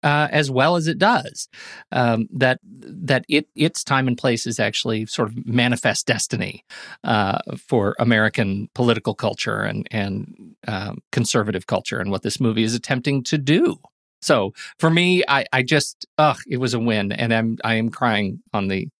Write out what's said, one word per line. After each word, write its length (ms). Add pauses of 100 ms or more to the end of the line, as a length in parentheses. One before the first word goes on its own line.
uh, 280
as 180
well 280
as 100
it 100
does, 520 (420)
um, 400
that, 320
that 640
it, 280
its 280
time 240
and 100
place 300
is 100
actually 480
sort 220
of 180
manifest 640
destiny, 560 (400)
uh, 360 (180)
for 420
American 720
political 400
culture 460
and, 320
and, 640 (100)
um, 340 (120)
conservative 560
culture 320
and 100
what 140
this 160
movie 240
is 100
attempting 480
to 160
do. 400 (440)
So 320 (260)
for 100
me, 380
I, 240
I 100
just, 440 (120)
ugh, 300
it 100
was 160
a 60
win, 320
and 220
I'm, 320
I 80
am 160
crying 520 (120)
on 160
the 180 (120)